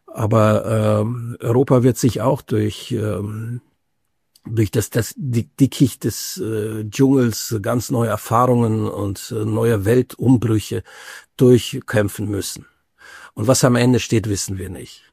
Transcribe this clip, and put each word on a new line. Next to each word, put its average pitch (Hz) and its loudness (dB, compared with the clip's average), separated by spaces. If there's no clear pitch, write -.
aber, 107 2
ähm, 117 -6
Europa 123 2
wird 123 2
sich 107 0
auch 139 0
durch, 107 -4
ähm, 107 -6
durch 110 0
das, - -2
das - -4
Dick-, 120 -4
Dickicht - 2
des, - -6
äh, 107 -6
Dschungels 127 0
ganz 117 -4
neue 117 0
Erfahrungen 117 2
und, 98 -6
äh, 107 -4
neue 110 0
Weltumbrüche 110 2
durchkämpfen 117 2
müssen. 98 -6
Und 110 -4
was 131 4
am 123 4
Ende 123 4
steht, 107 0
wissen 98 -6
wir 95 -10
nicht. - -16